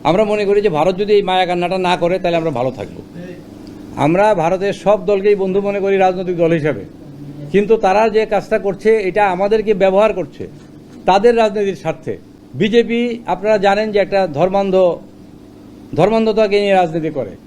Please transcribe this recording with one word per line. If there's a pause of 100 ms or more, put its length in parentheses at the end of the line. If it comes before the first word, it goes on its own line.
আমরা
মনে
করি
যে
ভারত
যদি
এই
মায়া
কান্নাটা
না
করে,
তাহলে
আমরা
ভালো
থাকবো। (1040)
আমরা
ভারতের (100)
সব (120)
দলকেই
বন্ধু
মনে
করি
রাজনৈতিক
দল
হিসাবে, (680)
কিন্তু (120)
তারা
যে
কাজটা
করছে, (200)
এটা (120)
আমাদেরকে (120)
ব্যবহার
করছে (640)
তাদের
রাজনীতির
স্বার্থে। (460)
বিজেপি, (320)
আপনারা
জানেন
যে
একটা (180)
ধর্মান্ধ, (1200)
ধর্মান্ধতাকে
নিয়ে
রাজনীতি
করে। (140)